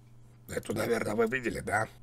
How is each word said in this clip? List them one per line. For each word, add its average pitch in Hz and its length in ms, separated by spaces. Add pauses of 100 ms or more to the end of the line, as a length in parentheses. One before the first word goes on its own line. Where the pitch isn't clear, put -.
(480)
Эту, - 260
наверное, 214 400
вы 226 120
видели, 123 340
да? 110 280 (140)